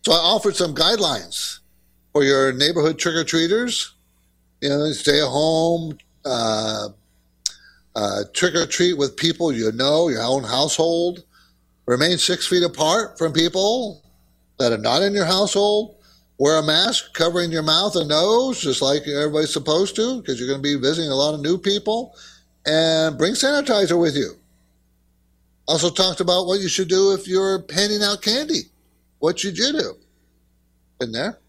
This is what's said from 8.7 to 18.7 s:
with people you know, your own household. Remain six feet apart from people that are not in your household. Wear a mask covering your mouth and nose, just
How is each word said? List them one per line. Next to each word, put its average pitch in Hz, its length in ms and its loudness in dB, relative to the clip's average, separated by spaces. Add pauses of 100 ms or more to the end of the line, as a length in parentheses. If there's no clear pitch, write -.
with 139 180 -2
people 165 380 0
you 113 180 0
know, 147 380 2
your 113 140 -2
own 131 200 0
household. 165 800 0 (640)
Remain 151 320 2
six - 280 -2
feet 180 180 2
apart 175 540 0
from 160 140 -2
people 190 720 -2 (560)
that 120 140 2
are 110 40 -2
not 117 260 0
in 202 100 0
your 202 100 0
household. 202 720 0 (420)
Wear 151 200 4
a 156 60 2
mask 170 500 0
covering 170 360 0
your 160 140 -2
mouth 170 320 0
and 151 140 -2
nose, 220 500 2
just 135 220 -2